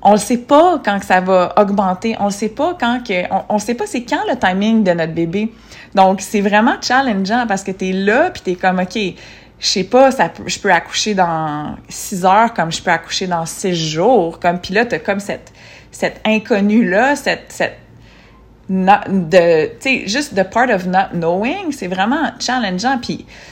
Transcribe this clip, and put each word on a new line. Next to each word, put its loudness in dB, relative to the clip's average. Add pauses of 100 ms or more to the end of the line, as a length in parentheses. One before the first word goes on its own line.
on 6
le 6
sait -2
pas 4
quand -2
que -12
ça 4
va 2
augmenter. 0
On 0
le 0
sait -4
pas -4
quand -2
que, -2
on, 0
on 0
sait -2
pas -4
c'est -6
quand -4
le 0
timing 2
de 2
notre -2
bébé. -2 (420)
Donc, 4
c'est -2
vraiment 2
challengeant 0
parce -4
que -8
t'es -4
là 2
pis -16
t'es -2
comme, 0
OK, -4 (600)
je -4
sais -2
pas, 6
ça 0
peut, -12
je -6
peux 2
accoucher -2
dans -2 (120)
six -10
heures 4
comme -2
je -8
peux -2
accoucher -2
dans -4
six -4
jours. 0
Comme, 0
puis -10
là, 2
t'as -4
comme -4
cette, -12 (380)
cette -6
inconnue-là, 2
cette, -4
cette -6 (880)
not, 2
de, 4
tu -8
sais, -2
juste -4
the 2
part 0
of 0
not 0
knowing, -2
c'est -8
vraiment 0 (100)
challengeant. -2
Puis -8 (260)